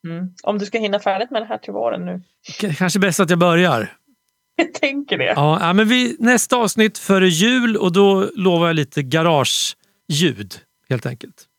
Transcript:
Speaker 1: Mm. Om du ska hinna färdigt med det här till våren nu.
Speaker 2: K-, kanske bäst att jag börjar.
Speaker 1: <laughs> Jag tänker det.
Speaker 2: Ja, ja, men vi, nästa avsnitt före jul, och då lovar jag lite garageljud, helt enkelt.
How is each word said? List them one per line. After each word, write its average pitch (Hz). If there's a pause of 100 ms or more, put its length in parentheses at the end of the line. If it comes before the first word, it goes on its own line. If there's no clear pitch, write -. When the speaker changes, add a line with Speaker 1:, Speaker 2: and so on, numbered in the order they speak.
(100)
Speaker 1:
Mm. 175 (140)
Om 208
du 202
ska 233
hinna 208
färdigt 202
med 226
det 226
här 214
till -
våren 208
nu. 180 (380)
Speaker 2:
K-, 208 (100)
kanske 180
bäst 190
att 170
jag 180
börjar. 165 (300)
Speaker 1:
<laughs> -
Jag 339
tänker 277
det. - (120)
Speaker 2:
Ja, 151
ja, 170
men 214
vi, 247
nästa 240
avsnitt 220
före 190
jul, 226
och 185
då 196
lovar 175
jag 165
lite 147
garageljud, 143 (340)
helt 123
enkelt. - (140)